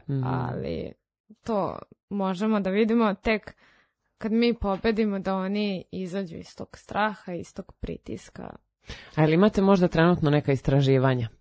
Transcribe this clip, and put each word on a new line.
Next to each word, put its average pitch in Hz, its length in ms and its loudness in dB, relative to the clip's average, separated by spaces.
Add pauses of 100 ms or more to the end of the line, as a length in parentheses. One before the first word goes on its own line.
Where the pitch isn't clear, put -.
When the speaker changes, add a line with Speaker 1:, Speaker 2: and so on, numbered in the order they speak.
Speaker 1:
Mhm. 135 220 -4
Speaker 2:
ali - 680 -6 (500)
to 202 360 -4 (320)
možemo 202 500 -2
da 185 100 -2
vidimo 220 440 2
tek - 400 -4 (640)
kad 214 140 -6
mi 233 220 2
pobedimo, 202 640 -2
da 190 160 -4
oni 196 580 -4
izađu 180 440 -8
iz - 200 -18
tog - 180 -14
straha, 202 580 -6
iz 175 220 -10
tog - 200 -14
pritiska. - 760 -12 (640)
Speaker 1:
A 156 60 0
jel 156 120 4
imate 196 300 4
možda 190 260 6
trenutno 165 420 2
neka 147 220 2
istraživanja 131 760 2 (120)